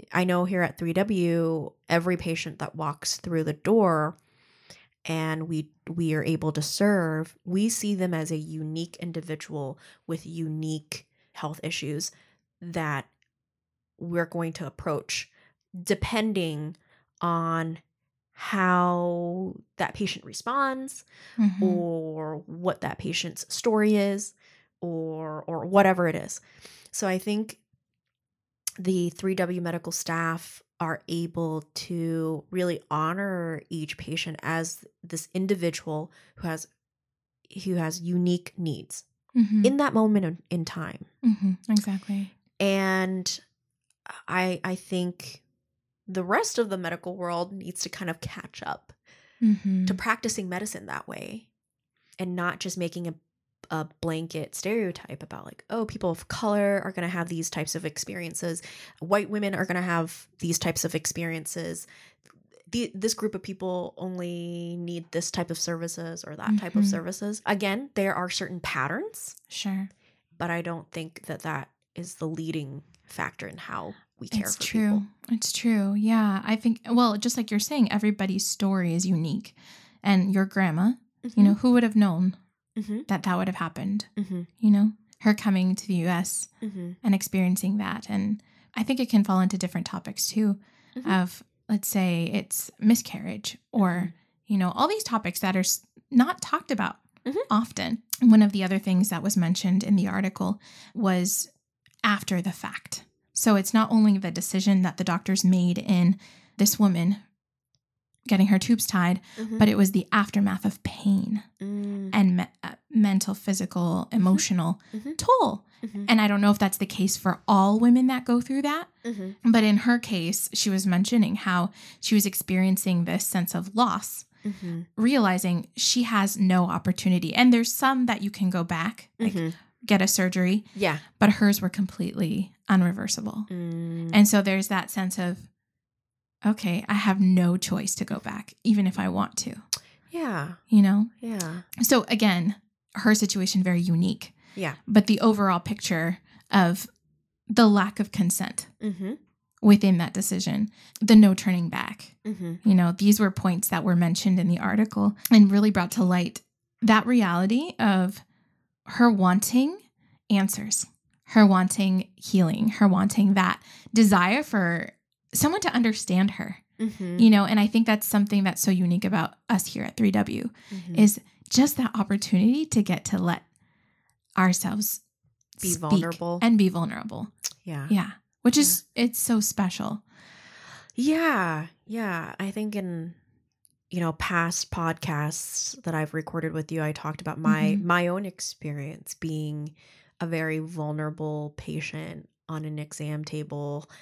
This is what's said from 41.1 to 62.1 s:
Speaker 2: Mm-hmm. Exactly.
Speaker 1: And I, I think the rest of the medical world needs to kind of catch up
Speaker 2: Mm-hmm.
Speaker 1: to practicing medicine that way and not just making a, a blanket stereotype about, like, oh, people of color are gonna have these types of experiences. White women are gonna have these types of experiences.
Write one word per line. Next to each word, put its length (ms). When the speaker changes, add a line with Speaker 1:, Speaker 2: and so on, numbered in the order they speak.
Speaker 2:
Mm-hmm. 460
Exactly. 600
Speaker 1:
And 800
I, 340
I 140
think 640
the 180
rest 360
of 100
the 80
medical 380
world 380
needs 300
to 60
kind 200
of 100
catch 460
up 260
Speaker 2:
Mm-hmm. 440
Speaker 1:
to 100
practicing 540
medicine 360
that 220
way 400
and 160
not 240
just 180
making 300
a, 60
a 160
blanket 540
stereotype 720
about, 220
like, 260
oh, 140
people 260
of 160
color 560
are 80
gonna 160
have 200
these 220
types 240
of 100
experiences. 800
White 320
women 240
are 100
gonna 160
have 460
these 200
types 260
of 80
experiences. 920